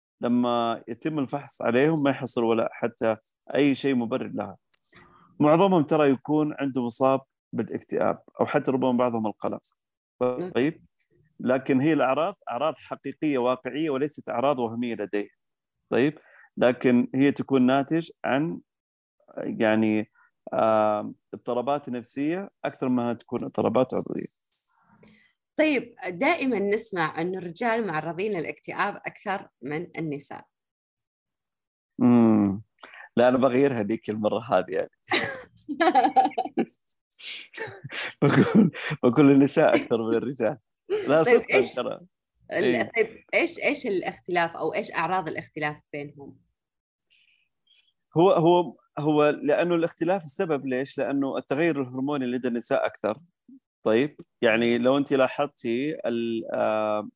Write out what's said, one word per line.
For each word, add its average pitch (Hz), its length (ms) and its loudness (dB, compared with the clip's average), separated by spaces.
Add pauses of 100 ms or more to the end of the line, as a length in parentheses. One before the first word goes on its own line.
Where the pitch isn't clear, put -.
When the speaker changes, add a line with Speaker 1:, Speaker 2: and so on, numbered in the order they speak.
(220)
Speaker 1:
لما 120 680 0
يتم 151 320 -6
الفحص 135 420 -6
عليهم 143 420 2
ما 139 60 2
يحصل 131 340 -2
ولا 113 280 2
حتى 113 440 -2 (400)
أي 139 200 4
شيء 139 200 0
مبرر 117 380 -2
لها. 98 240 -8 (800)
معظمهم 165 440 6
ترى 151 260 4
يكون 151 500 0
عنده 131 260 -4
مصاب 131 360 0 (320)
بالاكتئاب، - 680 -4 (180)
أو - 60 2
حتى 139 260 0
ربما 131 200 0
بعضهم 120 360 0
القلق. 104 340 -6 (600)
Speaker 2:
نعم. 127 300 -4
Speaker 1:
طيب؟ 139 340 -2 (540)
لكن 131 420 0
هي 156 120 2
الأعراض 143 400 0 (160)
أعراض 139 280 -2
حقيقية 139 600 -6
واقعية، 127 520 -2
وليست 143 400 -6
أعراض 127 300 0
وهمية 117 360 -4
لديه. 104 340 -4 (600)
طيب؟ 135 300 0 (380)
لكن 123 580 4
هي 139 160 4
تكون 135 300 0
ناتج 139 480 0 (160)
عن، 147 340 -2 (800)
يعني، 110 720 0 (420)
آم، 107 640 0 (180)
اضطرابات 123 560 -4
نفسية 143 600 -6 (160)
أكثر - 240 -4
ما 120 240 0
تكون 117 300 -8
اضطرابات 110 500 0
عضوية. - 500 -6 (1160)
Speaker 2:
طيب، 302 380 0 (120)
دائمًا 254 520 -2
نسمع 196 640 -2
إنه 185 160 -4
الرجال 214 500 -4
معرضين 165 440 -6
للاكتئاب 175 640 -6
أكثر - 520 -10 (140)
من 147 260 -8 (100)
النساء. 147 480 -10 (1500)
Speaker 1:
مم. 110 600 4 (560)
لا، 120 120 6
أنا 127 80 2
بغيرها 127 440 2
ديك 107 280 -4
المرة 104 300 0
هذه 104 300 0
يعني. 90 200 -4 (180)
Speaker 2:
<laughs> - 2000 -2 (200)
Speaker 1:
<laughs> - 960 -8
بقول، 180 500 6 (320)
بقول 139 280 6
النساء 139 440 4
أكثر 113 280 0
من 113 120 -2
الرجال. 113 420 -2 (500)
لا، 311 160 4
Speaker 2:
طيب، - 180 6
Speaker 1:
صدقًا - 140 -4
Speaker 2:
إيش - 180 2
Speaker 1:
ترى. 107 260 -6 (520)
Speaker 2:
ال-، 170 120 -2
Speaker 1:
إيه. - 320 0
Speaker 2:
طيب، - 380 -2
إيش، 294 260 0
إيش 262 280 -2
الاختلاف 175 680 -2
أو 156 180 -4
إيش - 180 -6
أعراض 170 360 -2
الاختلاف 151 500 -8 (160)
بينهم؟ 143 440 -14 (1800)
Speaker 1:
هو، 185 140 6
هو، 170 440 4 (240)
هو 151 300 4
لأنه 147 460 0
الاختلاف 170 480 -2
السبب 151 420 -4
ليش؟ 131 320 -4
لأنه 135 400 -2
التغير 147 440 -2
الهرموني 131 440 -4
لدى 123 220 -4
النساء 120 380 -2
أكثر. 110 340 -4 (640)
طيب، 120 360 2 (220)
يعني 117 380 4
Speaker 2:
مم. 120 60 0
Speaker 1:
لو 135 120 4
أنت 139 160 0
لاحظتي 131 840 -2 (100)
ال-، 117 380 -4 (100)
آه، 107 640 -2